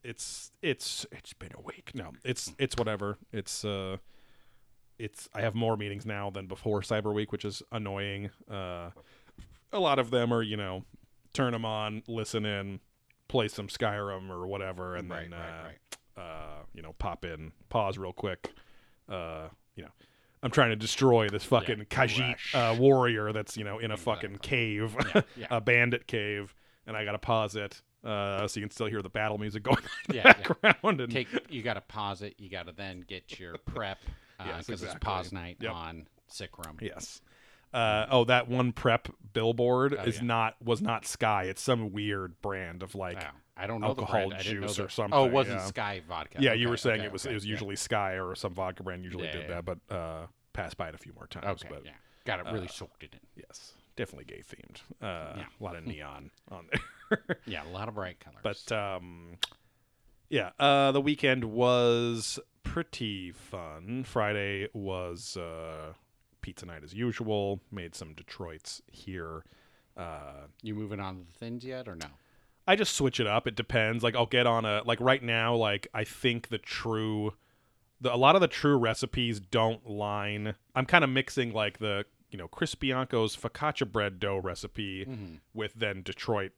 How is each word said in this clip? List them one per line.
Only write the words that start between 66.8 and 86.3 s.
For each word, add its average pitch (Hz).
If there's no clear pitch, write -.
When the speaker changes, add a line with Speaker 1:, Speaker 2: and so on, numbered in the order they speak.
Speaker 1:
as 80
usual. 107
Made 87
some 78
Detroits -
here. 80
Uh, 73
Speaker 2:
You 110
moving 104
on 95
to 90
the 85
thins 117
yet 127
or 92
no? 80
Speaker 1:
I 185
just 208
switch 135
it 110
up. 110
It 110
depends. 113
Like, 117
I'll 120
get 123
on 113
a, 107
like, 117
right 127
now, 117
like, 107
I 110
think 117
the 113
true, 107
the, 123
a 120
lot 135
of 190
the 165
true 143
recipes 117
don't 113
line. 104
I'm 131
kinda 165
mixing, 131
like, 104
the, 104
you 101
know, 85
Chris -
Bianco's 127
focaccia 143
bread 101
dough 98
recipe 95
Speaker 2:
Mm-hmm. 104
Speaker 1:
with 107
then 101
Detroit 98